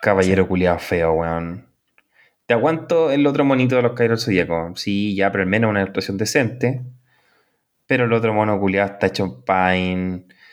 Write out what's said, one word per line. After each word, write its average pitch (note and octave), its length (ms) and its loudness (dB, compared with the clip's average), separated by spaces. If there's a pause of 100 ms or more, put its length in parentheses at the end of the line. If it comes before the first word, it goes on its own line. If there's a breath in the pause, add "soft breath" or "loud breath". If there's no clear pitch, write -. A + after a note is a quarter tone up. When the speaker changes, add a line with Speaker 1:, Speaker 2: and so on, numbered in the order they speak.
Speaker 1:
caballero F#2+ 420 4
Speaker 2:
Sí. F2 40 -6
Speaker 1:
culiao F2+ 300 0
feo, E2 360 -2
weón. E2 520 -4 (800 soft breath)
Te A#2+ 80 2
aguanto D#3+ 560 0
el C#3+ 160 2
otro C#3+ 180 2
monito B2+ 320 2
de B2+ 60 2
los A#2+ 100 2
Caballeros A#2 340 0
del F2+ 200 2
Zodíaco. E2+ 300 -6
Sí, G2+ 380 -4
ya, G2 180 0
pero G2 120 0
al F#2 40 -2
menos A2 220 2
una G#2 100 0
ilustración G2 380 -4
decente. A#2+ 640 -2 (1040)
Pero B2 180 0
el A2+ 80 0
otro A2+ 220 0
mono G#2+ 260 0
culiao G2 260 2
está G2 200 -4
hecho F#2+ 180 -2
en F#2 180 -10
paint. F#2 880 0 (200 soft breath)